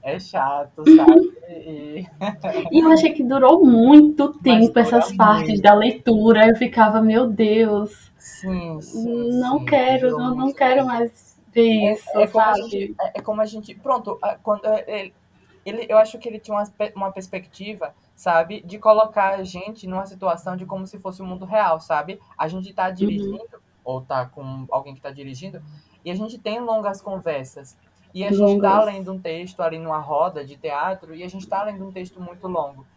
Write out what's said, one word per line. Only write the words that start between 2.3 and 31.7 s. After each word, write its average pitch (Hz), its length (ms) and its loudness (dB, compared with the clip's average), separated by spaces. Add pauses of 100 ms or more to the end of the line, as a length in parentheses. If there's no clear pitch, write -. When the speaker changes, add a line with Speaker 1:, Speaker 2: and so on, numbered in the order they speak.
Speaker 2:
E 302 80 6
eu 320 120 6
achei 320 220 6
que 277 100 -4
durou 269 420 6
muito 277 680 8
Speaker 1:
Mas - 80 -20
Speaker 2:
tempo 233 320 4
Speaker 1:
dura 240 80 4
Speaker 2:
essas 226 340 0
partes 185 340 4
Speaker 1:
muito. 208 120 0
Speaker 2:
da 202 140 8
leitura. 220 720 4
Eu 226 80 6
ficava, 220 460 2
"Meu 220 260 2
Deus, 214 880 -2
Speaker 1:
Sim, 175 640 -10
sim, 240 580 -6
Speaker 2:
não 254 200 -2
Speaker 1:
sim, - 60 -8
Speaker 2:
quero, 254 440 2
Speaker 1:
durou 233 100 -4
Speaker 2:
não, 254 120 -4
não 247 140 -6
Speaker 1:
muito 277 100 -4
Speaker 2:
quero 262 200 2
Speaker 1:
tempo. 269 120 2
Speaker 2:
mais 233 500 -8 (140)
ver 226 340 2
Speaker 1:
É, 208 80 2
Speaker 2:
isso", - 240 -12
Speaker 1:
é 214 100 4
como 220 160 2
a - 20 4 (100)
Speaker 2:
sabe? 196 140 -4
Speaker 1:
gente, 196 300 -10
é, - 200 -6
é - 20 -18
como 214 200 -6
a 214 40 -2
gente, 214 300 -16
pronto, 233 480 -6
a, 214 180 -4
quando, 208 240 -4
é, 214 220 -2
ele, 196 260 -12 (500)
ele, 220 240 -10
eu 214 120 2
acho 220 180 0
que 226 100 -14
ele 214 120 -14
tinha 214 180 -8
uma 208 80 -4
pe-, 208 300 -10
uma 196 160 -8
perspectiva, 185 840 -14 (220)
sabe, 170 460 -2
de 180 180 -18
colocar 214 560 2
a 190 80 -8
gente 185 440 -16
numa 185 200 -10
situação 185 500 -8
de 185 80 -14
como 190 220 -12
se 190 100 -20
fosse 185 240 -16
o 190 40 -14
mundo 185 200 -14
real, 185 340 -2
sabe? 240 400 -8 (160)
A 156 120 -8
gente 190 260 -12
tá 185 140 -4
Speaker 2:
Uhum. 190 80 -8
Speaker 1:
dirigindo, 202 680 -8 (220)
ou 131 180 -10
tá 131 240 -6
com 131 460 -16
alguém 135 240 -8
que 131 60 -20
tá 139 100 -16
dirigindo, 139 500 -18 (420)
e 165 60 -14
a 180 60 -8
gente 220 240 -10
tem 214 200 -8
longas 220 420 -6
conversas. 151 760 -12 (360)
E 185 120 -10
a 208 40 -6
gente 202 300 2
tá 196 200 2
Speaker 2:
Longas. 214 140 2
Speaker 1:
lendo 190 200 -14
um 190 80 -12
texto 175 400 -12
ali 165 180 -6
numa 160 200 -8
roda 151 440 -6
de 139 140 -20
teatro, 160 580 -8
e 170 80 -18
a 180 60 -14
gente 190 180 -18
tá 196 160 -6
lendo 196 240 -12